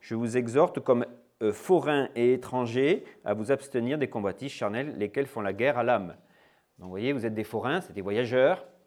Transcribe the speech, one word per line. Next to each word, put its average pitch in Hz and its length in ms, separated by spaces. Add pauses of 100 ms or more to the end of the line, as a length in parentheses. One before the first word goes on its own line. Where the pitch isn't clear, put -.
« - 0
Je - 140
vous 117 220
exhorte 127 440
comme, 123 260 (360)
euh, 107 100
forains 143 640
et 120 160
étrangers 127 720 (200)
à 104 100
vous 107 180
abstenir 131 460
des 139 100
convoitises 104 420
charnelles, 120 460
lesquelles 104 300
font 113 160
la 107 100
guerre 123 260
à 117 60
l'âme. » 101 320 (640)
Donc 90 80
vous 92 40
voyez, 107 220
vous 123 120
êtes 113 100
des 107 100
forains, 120 360
c'est 170 120
des 98 80
voyageurs 123 680 (200)